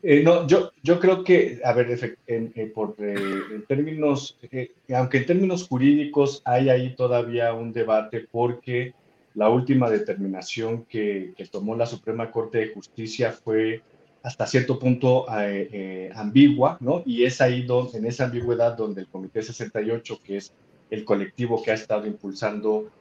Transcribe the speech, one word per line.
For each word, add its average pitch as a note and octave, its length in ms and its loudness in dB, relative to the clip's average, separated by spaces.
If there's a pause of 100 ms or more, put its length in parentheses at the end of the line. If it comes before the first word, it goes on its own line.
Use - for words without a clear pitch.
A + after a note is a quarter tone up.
eh, D3+ 180 8
no, E3+ 260 6
yo, - 260 4 (100)
yo F3 160 4
creo F3+ 240 4
que, C3 400 4
a A#2+ 80 2
ver, A#2+ 200 2
efe-, A#2+ 260 -6 (100)
en, A2+ 280 -4
eh, A2+ 100 -6
por, G#2+ 340 -8
eh, G2+ 160 -4 (380)
en G#2+ 140 -12
términos, D3 680 -2 (140)
eh, B2+ 220 -8 (200)
aunque B2+ 260 2
en B2+ 80 -2
términos F3+ 380 2
jurídicos C#3+ 800 2
hay C3 240 2
ahí B2+ 260 2
todavía A#2+ 600 0
un A2+ 180 -8
debate, A2+ 580 -2
porque B2 640 -4 (400)
la G#2 140 2
última B2+ 420 4
determinación G#2 920 -4
que, G2+ 540 -6
que F#2+ 80 -14
tomó G#2 320 -8
la A#2 80 0
Suprema A2+ 460 -8
Corte A2+ 260 -4
de G#2+ 160 -4
Justicia A2 580 -6
fue A2 500 -2 (420)
hasta A#2+ 240 -6
cierto B2+ 320 0
punto, B2+ 500 2
eh, G2+ 420 -4
eh, F#2+ 440 -10
ambigua, C3+ 640 4
¿no? D3 260 -2
Y A#2+ 200 2
es C3 160 0
ahí B2 200 2
donde, B2 380 -2
en A2 80 -4
esa B2 180 -2
ambigüedad A#2 500 0
donde G#2 260 -6
el F#2 60 -12
Comité F#2+ 360 -8
sesenta A2 400 -8
y A2+ 80 -2
ocho, A#2 320 -8
que G2 140 -8
es - 140 -12 (380)
el G#2+ 140 -6
colectivo A2 580 -2
que - 80 -4
ha G#2+ 60 2
estado G#2+ 320 -4
impulsando G#2+ 800 -4 (120)